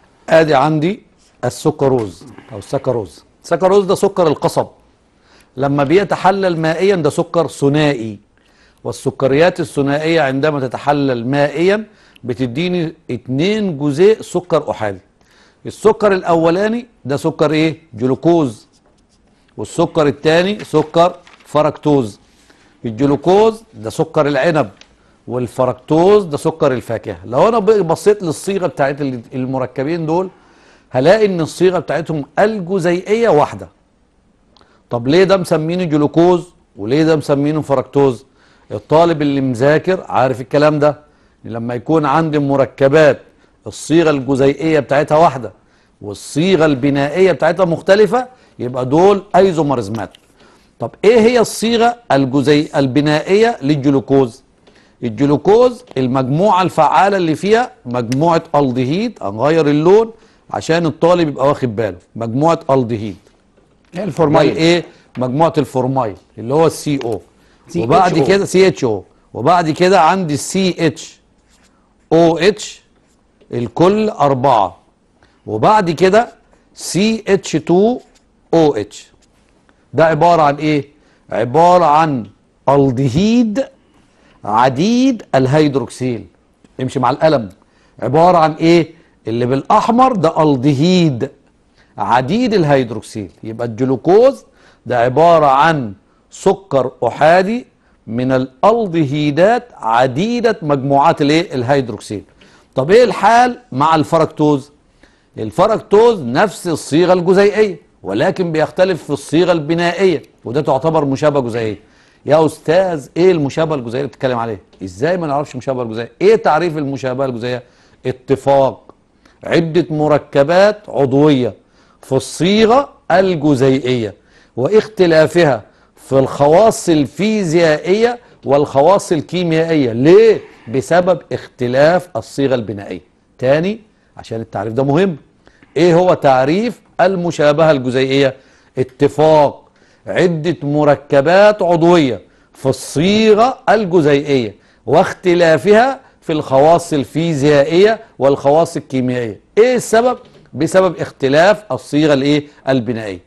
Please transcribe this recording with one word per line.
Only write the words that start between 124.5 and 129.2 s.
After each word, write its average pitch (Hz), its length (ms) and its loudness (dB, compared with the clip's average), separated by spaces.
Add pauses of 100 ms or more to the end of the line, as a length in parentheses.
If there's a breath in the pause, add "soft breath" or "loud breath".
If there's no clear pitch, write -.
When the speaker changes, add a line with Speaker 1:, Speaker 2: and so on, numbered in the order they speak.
Speaker 1:
واختلافها 160 1080 2 (340 soft breath)
في - 220 -2
الخواص 151 720 2
الفيزيائية 175 1300 0 (260 soft breath)
والخواص 143 680 2
الكيميائية. 160 800 -2